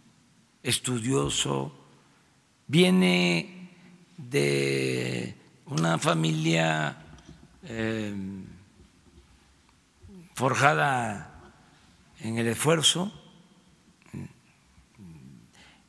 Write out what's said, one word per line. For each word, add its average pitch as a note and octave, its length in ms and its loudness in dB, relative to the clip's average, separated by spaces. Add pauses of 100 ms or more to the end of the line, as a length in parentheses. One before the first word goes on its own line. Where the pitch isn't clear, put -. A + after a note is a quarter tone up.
(640)
estudioso, C3+ 1120 -2 (880)
viene F3+ 1000 4 (480)
de B2+ 1160 -2 (320)
una D#3+ 320 0
familia, D#3+ 960 0 (680)
eh, A2+ 520 -4 (2250)
forjada B2+ 1200 0 (680)
en A2+ 160 -6
el A#2 100 0
esfuerzo, D#3+ 640 2 (2750)